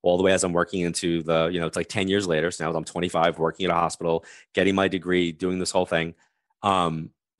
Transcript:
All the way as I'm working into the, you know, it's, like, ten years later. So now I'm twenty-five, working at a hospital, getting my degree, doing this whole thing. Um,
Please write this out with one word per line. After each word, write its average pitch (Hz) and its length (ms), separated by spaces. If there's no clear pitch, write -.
All 90 140
the 92 60
way 95 100
as 90 120
I'm 90 80
working 87 300
into 85 400
the, 80 240
you 90 140
know, 82 60
it's, 78 100
like, 87 120
ten 95 200
years 101 180
later. 82 240
So 80 200
now 80 60
I'm 78 80
twenty-five, 85 540
working 82 280
at 87 60
a - 20
hospital, 82 500
getting 95 200
my 98 140
degree, 87 440
doing 92 260
this 90 120
whole 92 160
thing. 82 280
Um, 85 480